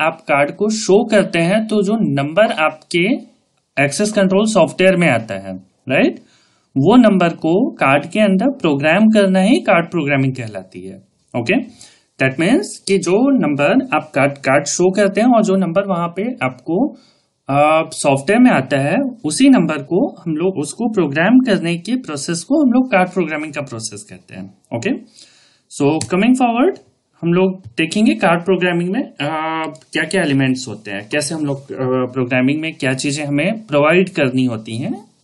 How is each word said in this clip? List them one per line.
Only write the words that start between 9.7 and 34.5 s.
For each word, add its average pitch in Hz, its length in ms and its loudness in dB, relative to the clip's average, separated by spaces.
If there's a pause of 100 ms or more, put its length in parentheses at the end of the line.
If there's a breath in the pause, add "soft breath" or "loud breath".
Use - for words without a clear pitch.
प्रोग्रामिंग 139 500 -2
कहलाती 107 500 -12
है। 98 100 -16 (400)
ओके, 123 180 -2 (680 loud breath)
that 135 180 -2
means 254 260 0 (220)
कि 196 100 2
जो 220 400 2
नंबर 156 580 0
आप - 180 -6
कार्ड, 139 180 0
कार्ड 135 340 0
शो 180 240 0
करते 196 300 0
हैं 233 80 2
और 226 160 4
जो 190 120 2
नंबर 180 320 0
वहां 175 200 -2
पे 190 140 -8 (200)
आपको, 175 520 -4 (540 loud breath)
अ, 156 440 2
सॉफ्टवेयर 143 480 2
में 254 100 6
आता 139 280 0
है, 143 180 0 (280)
उसी 254 240 2
नंबर 165 340 2
को 190 380 -2
हम 160 160 -4
लोग, 190 220 -2
उसको 220 340 -4
प्रोग्राम 175 460 2
करने 175 380 0
के 214 200 -6
प्रोसेस 170 460 -8
को 302 200 0
हम 254 100 2
लोग 254 200 0
कार्ड 185 160 2
प्रोग्रामिंग 156 440 -6
का 147 80 -8
प्रोसेस 113 500 -12
कहते - 240 -20
हैं। 95 200 -16 (220)
ओके, 120 140 -4 (880 soft breath)
so 147 360 0
coming 247 280 2
forward, 247 360 0 (440)
हम 170 100 0
लोग 185 340 0 (120)
देखेंगे 208 360 2
कार्ड 175 300 0
प्रोग्रामिंग 175 460 0
में, 233 120 -4
अ, 156 300 -8 (600)
क्या-क्या 160 300 -2
एलिमेंट्स 135 460 0
होते 104 220 -12
हैं, 101 220 -10
कैसे 147 220 -4
हम 156 100 -6
लोग, 139 280 -6
अ, 127 400 -2
प्रोग्रामिंग 131 480 0
में 160 140 -8
क्या 135 200 -4
चीजें 143 300 -6
हमें 147 420 -4
प्रोवाइड 156 420 2
करनी 131 360 -2
होती 113 320 -6